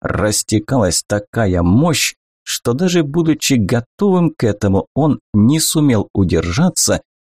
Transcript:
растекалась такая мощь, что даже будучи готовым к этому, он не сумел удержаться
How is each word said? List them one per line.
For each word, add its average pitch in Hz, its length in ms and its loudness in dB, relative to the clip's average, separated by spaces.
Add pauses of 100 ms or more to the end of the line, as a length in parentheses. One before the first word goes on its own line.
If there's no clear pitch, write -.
растекалась 107 1040 -2
такая 101 540 -2
мощь, 123 540 0 (280)
что - 300 -4
даже 175 300 0
будучи 156 500 -2
готовым 151 800 0
к - 100 -6
этому, 101 520 0
он 139 240 0 (140)
не 117 260 4
сумел 143 540 0
удержаться 90 880 0 (320)